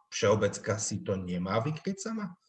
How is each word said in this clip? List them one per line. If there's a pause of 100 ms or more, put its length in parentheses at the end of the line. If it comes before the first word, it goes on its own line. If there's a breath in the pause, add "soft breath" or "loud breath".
Všeobecka
si
to
nemá
vykryť
sama? (160)